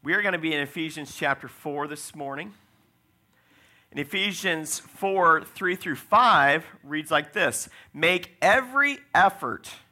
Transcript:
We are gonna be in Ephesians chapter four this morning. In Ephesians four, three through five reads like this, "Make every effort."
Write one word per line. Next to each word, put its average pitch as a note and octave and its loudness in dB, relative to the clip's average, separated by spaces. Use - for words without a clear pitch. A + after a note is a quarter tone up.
We D#3+ 0
are G3+ 2
gonna F#3+ -2
be D#3+ -2
in D3 -2
Ephesians D3+ -8
chapter C#3 -4
four D3 -8
this D3 -14
morning. C#3+ -10
In - -10
Ephesians E3+ -4
four, F3+ 2
three F3+ -4
through D#3+ -8
five E3 4
reads D3+ -8
like D3+ 0
this, E3 -2
"Make F3 0
every C4 2
effort." - 0